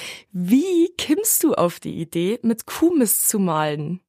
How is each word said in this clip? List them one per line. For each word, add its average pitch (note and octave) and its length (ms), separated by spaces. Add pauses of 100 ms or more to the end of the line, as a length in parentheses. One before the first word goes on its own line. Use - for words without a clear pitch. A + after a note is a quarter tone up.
(320)
Wie D#4+ 580 (100)
kommst - 440
du D4+ 100
auf F3 260
die - 220
Idee, F3 400
mit A3+ 240
Kuhmist D#4+ 640
zu - 100
malen? D#3 680